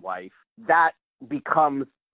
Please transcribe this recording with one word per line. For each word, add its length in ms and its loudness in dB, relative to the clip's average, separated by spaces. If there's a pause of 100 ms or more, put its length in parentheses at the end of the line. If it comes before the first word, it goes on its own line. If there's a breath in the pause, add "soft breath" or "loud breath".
wife, 320 -12 (340)
that 260 4 (360)
becomes 580 -2 (280)